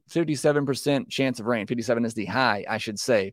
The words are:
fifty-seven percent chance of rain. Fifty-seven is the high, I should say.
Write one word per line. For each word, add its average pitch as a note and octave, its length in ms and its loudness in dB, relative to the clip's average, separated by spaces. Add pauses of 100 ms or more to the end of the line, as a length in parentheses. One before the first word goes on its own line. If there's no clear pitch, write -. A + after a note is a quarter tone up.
fifty-seven D3 580 2
percent C#3 420 0
chance C3 300 -2
of G#2+ 80 -6
rain. A2+ 220 0
Fifty-seven A#2+ 360 0
is A2+ 100 -4
the G#2+ 100 -4
high, G#2 440 2
I A2 100 -2
should G#2+ 200 -8
say. G2+ 340 2